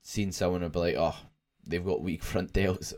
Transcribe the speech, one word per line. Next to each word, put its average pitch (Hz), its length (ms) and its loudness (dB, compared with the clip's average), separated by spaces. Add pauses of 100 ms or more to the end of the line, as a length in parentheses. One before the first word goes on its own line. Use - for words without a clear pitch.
seen 101 300 -2
someone 90 320 0
and 82 80 -4
be 87 80 0
like, 85 160 2
"Oh, 80 200 2 (500)
they've 87 200 -2
got 92 180 0
weak 87 200 -4
front 95 300 -2
delts," 95 440 2